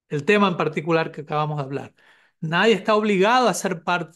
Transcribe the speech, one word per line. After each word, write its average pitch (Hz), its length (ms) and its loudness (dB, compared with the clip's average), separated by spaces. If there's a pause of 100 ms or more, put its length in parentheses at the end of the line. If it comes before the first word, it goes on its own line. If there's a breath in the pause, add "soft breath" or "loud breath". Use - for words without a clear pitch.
el 147 160 -6
tema 208 220 4
en 180 100 -2
particular 160 540 -2
que 160 100 -12
acabamos 151 360 -4
de 143 60 -4
hablar. 131 320 -10 (440 soft breath)
Nadie 180 340 2
está 214 220 0
obligado 214 520 2
a 175 60 2
ser 175 300 -6
par-, 175 320 -4